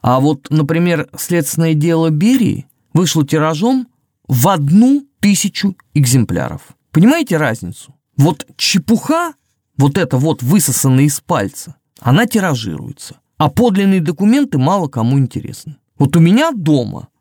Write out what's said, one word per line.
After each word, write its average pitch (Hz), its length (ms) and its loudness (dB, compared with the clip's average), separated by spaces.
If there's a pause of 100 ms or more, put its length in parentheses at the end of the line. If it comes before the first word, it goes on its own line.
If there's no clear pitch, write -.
А 127 180 2
вот, 147 300 0
например, 160 580 0 (100)
«Следственное 165 560 -2
дело 160 360 0
Берии» 202 580 0 (240)
вышло 160 340 0
тиражом 160 640 -2 (400)
в 131 220 2
одну 202 580 2 (140)
тысячу 202 560 -2 (160)
экземпляров. 123 800 -2 (160)
Понимаете 226 460 2
разницу? 113 580 -6 (220)
Вот - 280 0 (120)
чепуха, 294 800 -2 (420)
вот 143 200 2
эта 151 200 -2
вот 147 260 -2
высосанная 135 600 2
из 143 160 -2
пальца, - 560 -6 (240)
она 190 240 2
тиражируется. 123 960 -6 (160)
А 151 120 0
подлинные 196 520 2
документы 202 560 0
мало 156 320 0
кому 120 280 0
интересны. - 600 -6 (200)
Вот 143 200 0
у - 20 4
меня 233 320 4
дома 143 560 -2 (140)